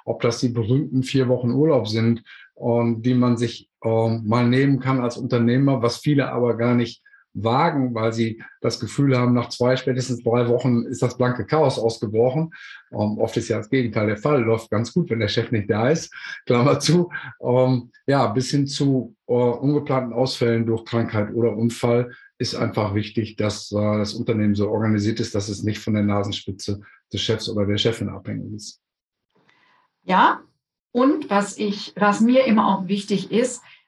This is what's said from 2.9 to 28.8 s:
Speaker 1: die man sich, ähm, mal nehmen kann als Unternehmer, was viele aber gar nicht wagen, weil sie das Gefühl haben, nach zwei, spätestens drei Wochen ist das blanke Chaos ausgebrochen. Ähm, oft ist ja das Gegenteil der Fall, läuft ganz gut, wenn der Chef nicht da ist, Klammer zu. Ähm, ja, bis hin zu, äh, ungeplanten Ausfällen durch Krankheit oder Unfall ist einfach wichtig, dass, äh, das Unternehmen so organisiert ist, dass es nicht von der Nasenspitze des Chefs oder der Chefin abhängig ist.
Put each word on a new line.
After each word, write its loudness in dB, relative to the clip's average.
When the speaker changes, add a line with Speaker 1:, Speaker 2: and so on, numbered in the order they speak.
Speaker 1:
die 2
man 4
sich, -6
ähm, 0
mal 2
nehmen 4
kann 0
als -4
Unternehmer, 2
was 0
viele 0
aber 0
gar 2
nicht -2
wagen, 0
weil 0
sie -4
das -4
Gefühl 2
haben, 4
nach 0
zwei, 0
spätestens -4
drei 2
Wochen 2
ist -8
das 0
blanke 0
Chaos 2
ausgebrochen. 0
Ähm, -2
oft -2
ist -2
ja -2
das -10
Gegenteil 0
der -2
Fall, 2
läuft -2
ganz -2
gut, 0
wenn -2
der 0
Chef -2
nicht -2
da 0
ist, -2
Klammer 2
zu. 2
Ähm, 2
ja, 2
bis -2
hin 2
zu, -2
äh, -2
ungeplanten 0
Ausfällen 0
durch -2
Krankheit -2
oder 0
Unfall 0
ist -6
einfach -2
wichtig, -4
dass, -4
äh, -2
das 0
Unternehmen 0
so 0
organisiert 0
ist, -6
dass -4
es -6
nicht -2
von -4
der 2
Nasenspitze -4
des -4
Chefs -2
oder -2
der 0
Chefin -2
abhängig -10
ist. -18